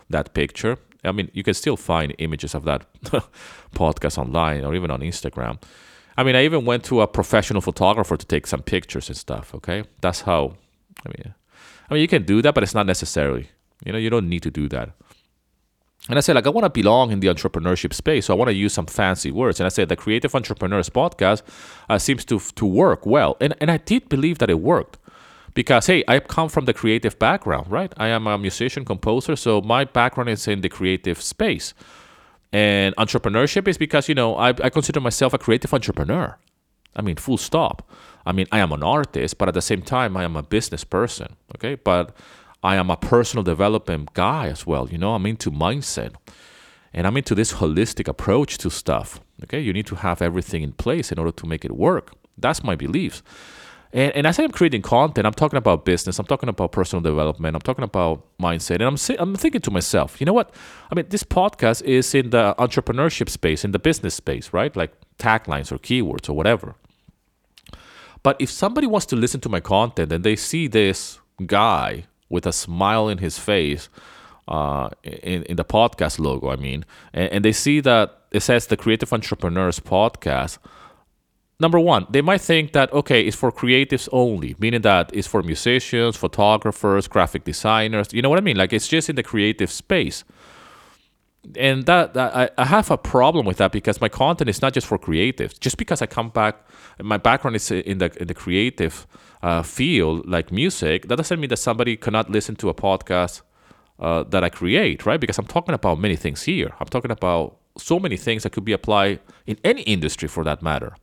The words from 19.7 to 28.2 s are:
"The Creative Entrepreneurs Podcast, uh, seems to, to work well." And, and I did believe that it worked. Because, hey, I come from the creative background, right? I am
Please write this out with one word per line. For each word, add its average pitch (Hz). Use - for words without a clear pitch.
"The 90
Creative 113
Entrepreneurs 101
Podcast, 107
uh, 107
seems 131
to, 110
to -
work 120
well." 107
And, 147
and 156
I 165
did 220
believe 151
that 117
it 82
worked. -
Because, 123
hey, 180
I 127
come -
from 139
the 123
creative 110
background, 98
right? 175
I 110
am 113